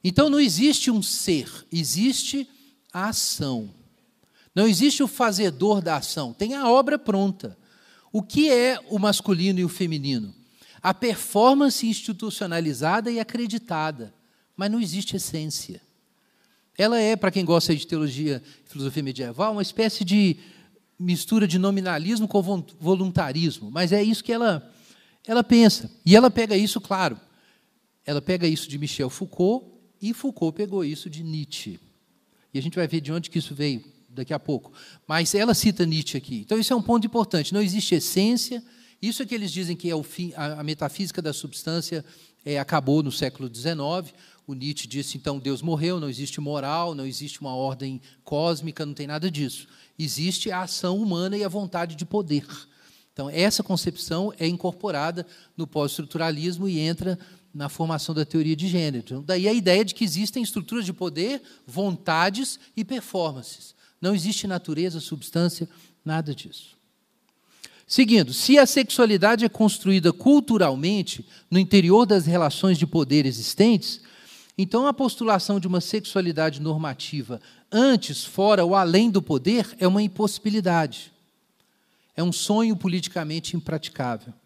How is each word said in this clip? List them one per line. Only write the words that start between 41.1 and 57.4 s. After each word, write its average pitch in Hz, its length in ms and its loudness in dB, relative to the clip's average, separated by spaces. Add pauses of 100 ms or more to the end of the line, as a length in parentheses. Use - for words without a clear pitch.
da 156 120 -4
substância, 160 720 -8 (400)
é, 143 140 -4
acabou 143 440 2
no 135 100 -2
século 131 360 -6
dezenove. 147 640 -6 (340)
O 139 80 -12
Nietzsche 139 320 -8
disse: 135 320 -8
então, 139 200 -6
Deus 135 220 -4
morreu, 165 400 -2
não 147 80 -6
existe 131 320 -10
moral, 147 540 -4
não 135 120 -8
existe 135 340 -12
uma 185 140 -10
ordem 131 460 -6 (240)
cósmica, 156 600 -4
não 143 80 -10
tem 143 120 -10
nada 156 240 -4
disso. 143 360 -6 (320)
Existe 165 520 -4
a 185 120 -6
ação 185 360 -4
humana 190 380 -2
e 208 80 -2
a 190 40 -4
vontade 175 460 -6
de 165 120 -8
poder. 151 400 -2 (680)
Então, 135 160 -10
essa 185 340 2
concepção 180 760 -4
é 165 80 -2
incorporada 175 800 -4 (300)
no 160 100 -6
pós-estruturalismo 160 1000 -4
e 165 100 -2
entra 175 400 -2 (340)